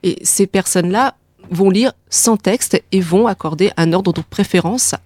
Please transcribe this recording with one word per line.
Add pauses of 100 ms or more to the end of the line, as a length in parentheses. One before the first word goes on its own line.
Et
ces
personnes-là (320)
vont
lire (180)
cent
textes
et
vont
accorder
un
ordre
de
préférence